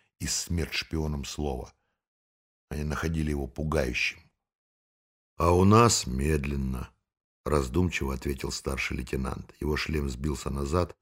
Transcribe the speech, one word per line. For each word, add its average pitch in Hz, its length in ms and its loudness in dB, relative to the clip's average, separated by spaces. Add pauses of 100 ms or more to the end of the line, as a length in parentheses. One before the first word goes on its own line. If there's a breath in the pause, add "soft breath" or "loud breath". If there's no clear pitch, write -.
(200 soft breath)
и 76 80 -4
смерть - 460 -2
шпионам 78 500 -2
слово. 67 500 -6 (960)
Они 76 140 -4
находили 78 460 -2
его 71 180 -2
пугающим. 73 720 -2 (1160)
«А 85 140 4
у 90 120 6
нас 107 440 8
медленно», 67 800 -2 (580)
раздумчиво 71 680 0
ответил 69 380 -6
старший - 460 -4
лейтенант. 65 600 -6
Его 73 180 -2
шлем 73 320 -2
сбился 67 400 -4
назад, 71 520 -2